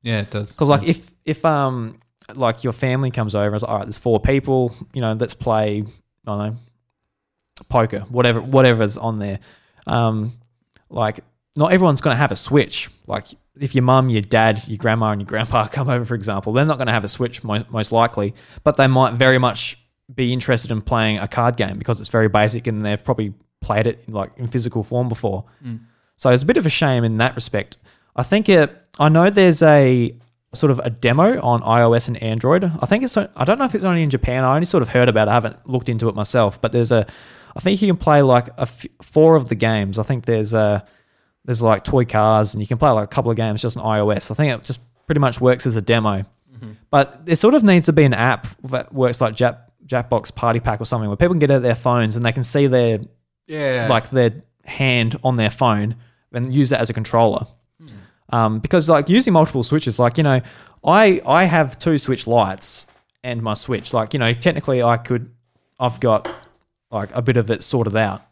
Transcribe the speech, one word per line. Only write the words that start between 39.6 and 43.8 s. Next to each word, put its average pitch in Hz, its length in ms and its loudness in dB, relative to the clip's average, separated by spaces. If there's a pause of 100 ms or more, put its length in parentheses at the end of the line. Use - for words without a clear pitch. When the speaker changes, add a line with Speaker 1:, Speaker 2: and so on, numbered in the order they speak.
Speaker 2:
I 107 40 -2
think 123 220 -4
there's 110 300 -2
a, 104 280 2 (600)
there's, 120 160 -4
like, 110 220 2
toy 127 200 0
cars 107 500 2
and 107 80 -6
you 104 60 -6
can 117 120 -4
play, 151 100 4
like, 107 140 2
a 101 40 -8
couple - 220 -2
of 113 80 0
games 110 240 -4
just 113 160 -6
on - 80 -10